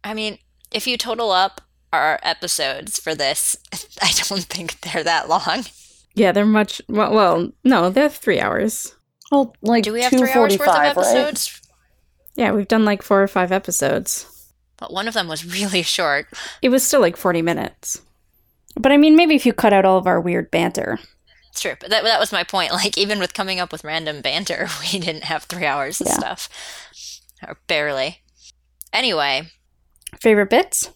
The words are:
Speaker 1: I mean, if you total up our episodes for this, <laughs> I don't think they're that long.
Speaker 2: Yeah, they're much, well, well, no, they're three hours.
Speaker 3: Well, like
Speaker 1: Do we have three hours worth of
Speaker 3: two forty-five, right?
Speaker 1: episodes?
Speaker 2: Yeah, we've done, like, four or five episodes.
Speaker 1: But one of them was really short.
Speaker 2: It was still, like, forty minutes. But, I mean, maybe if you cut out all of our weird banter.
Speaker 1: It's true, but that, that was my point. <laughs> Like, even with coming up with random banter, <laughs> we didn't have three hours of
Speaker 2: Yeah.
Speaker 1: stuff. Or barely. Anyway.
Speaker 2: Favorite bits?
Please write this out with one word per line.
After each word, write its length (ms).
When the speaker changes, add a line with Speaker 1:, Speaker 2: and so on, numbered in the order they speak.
Speaker 1:
I 100
mean, 240
if 160
you 100
total 340
up 300
our 280
episodes 800
for 160
this, 480
<laughs> 380
I 100
don't 160
think 380
they're 220
that 260
long. 340
Speaker 2:
Yeah, 200
they're 120
much, 440
well, 240
well, 380
no, 260
they're 200
three 320
hours. 520
Speaker 3:
Well, 300
like 220
Speaker 1:
Do 100
we 80
have 100
three 200
hours 40
worth 80
of 80
Speaker 3:
two 140
forty-five, 320
right? 80
Speaker 1:
episodes? 560
Speaker 2:
Yeah, 160
we've 160
done, 180
like, 160
four 220
or 40
five 260
episodes. 760
Speaker 1:
But 140
one 160
of 60
them 160
was 160
really 380
short. 440
Speaker 2:
It 80
was 160
still, 140
like, 160
forty 260
minutes. 600
But, 140
I 60
mean, 180
maybe 200
if 100
you 80
cut 180
out 140
all 120
of 100
our 120
weird 320
banter. 480
Speaker 1:
It's 120
true, 180
but 100
that, 140
that 160
was 140
my 100
point. 280
<laughs> 20
Like, 240
even 220
with 140
coming 280
up 100
with 140
random 360
banter, 460
<laughs> 140
we 60
didn't 240
have 200
three 220
hours 360
of 60
Speaker 2:
Yeah. 60
Speaker 1:
stuff. 360
Or 120
barely. 520
Anyway. 560
Speaker 2:
Favorite 280
bits? 460